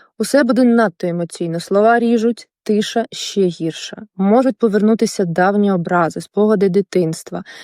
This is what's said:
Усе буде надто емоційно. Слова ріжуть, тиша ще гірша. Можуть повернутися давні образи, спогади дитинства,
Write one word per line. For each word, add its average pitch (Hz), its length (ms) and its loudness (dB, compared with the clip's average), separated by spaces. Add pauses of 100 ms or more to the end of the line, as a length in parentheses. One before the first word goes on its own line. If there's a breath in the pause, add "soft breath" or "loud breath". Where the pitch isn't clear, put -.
(180 loud breath)
Усе 269 260 2
буде 247 200 2
надто 233 420 2
емоційно. 170 540 -6
Слова 214 380 2
ріжуть, 233 500 0 (140)
тиша 214 500 -2
ще - 340 -2
гірша. 165 560 -8 (140)
Можуть 220 420 2
повернутися 214 640 0
давні 196 480 2
образи, 170 480 -2
спогади 202 480 0
дитинства, 180 760 -2 (200 loud breath)